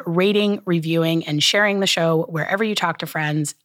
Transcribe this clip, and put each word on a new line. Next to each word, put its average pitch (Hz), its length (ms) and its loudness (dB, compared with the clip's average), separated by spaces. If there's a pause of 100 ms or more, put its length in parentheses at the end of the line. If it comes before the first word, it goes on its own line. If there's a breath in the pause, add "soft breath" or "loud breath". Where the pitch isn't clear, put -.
rating, 202 580 2
reviewing, 165 600 0
and 151 160 -2
sharing 202 380 2
the 196 80 0
show 165 420 2
wherever 185 360 -2
you 214 100 0
talk 170 240 -2
to 170 80 -8
friends 151 480 -4 (100)